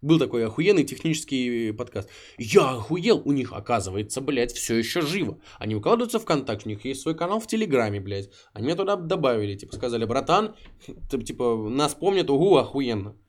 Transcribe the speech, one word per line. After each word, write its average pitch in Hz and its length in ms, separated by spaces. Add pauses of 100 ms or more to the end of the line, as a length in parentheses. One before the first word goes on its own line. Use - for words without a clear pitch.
Был 156 180
такой 120 260
охуенный 165 380
технический 123 880
подкаст. 107 380 (280)
Я 117 340
охуел, 147 540
у 139 60
них, 131 220
оказывается, 107 680
блядь, 131 320
всё - 220
ещё 117 260
живо. 151 380 (220)
Они 110 160
выкладываются 226 420
ВКонтакте, 135 480
у 110 40
них 107 140
есть 139 180
свой 160 120
канал 175 240
в 220 80
Телеграме, 127 540
блядь. 98 280 (240)
Они 107 140
меня 156 80
туда 196 220
добавили, 139 580
типа, - 220
сказали: 117 280
"Братан, 156 520 (520)
ты, 123 140
типа, 113 460
нас 139 260
помнят, 185 360
угу, 165 260
охуенно". 113 600 (120)